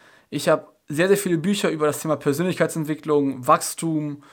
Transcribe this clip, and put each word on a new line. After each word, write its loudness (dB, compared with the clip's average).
Ich -2
habe 2
sehr, 0
sehr 6
viele 0
Bücher 0
über 0
das 0
Thema -2
Persönlichkeitsentwicklung, 0
Wachstum -2